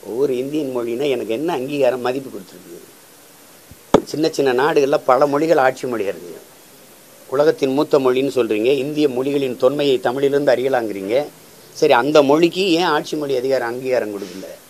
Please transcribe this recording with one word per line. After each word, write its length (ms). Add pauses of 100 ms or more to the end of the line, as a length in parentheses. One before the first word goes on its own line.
ஒவ்வொரு 320
இந்தியன் 340
மொழின்னா 400
எனக்கு 240
என்ன 180
அங்கீகாரம், 480
மதிப்பு 260
கொடுத்துருக்கு? 460 (1300)
சின்ன 260
சின்ன 240
நாடுகள்ல 360 (120)
பல 240
மொழிகள் 320
ஆட்சி 260
மொழியா 220
இருக்கு. 200 (1000)
உலகத்தின் 400
மூத்த 300
மொழின்னு 320
சொல்றீங்க, 340 (140)
இந்திய 220 (100)
மொழிகளின் 460
தொன்மையை 440
தமிழிலிருந்து 480
அறியலாங்கிறீங்க. 600 (640)
சரி, 220
அந்த 160 (120)
மொழிக்கு 340 (160)
ஏன் 160
ஆட்சி 260
மொழி 200
அதிகாரம், 320
அங்கீகாரம் 420
கொடுக்கல? 320 (220)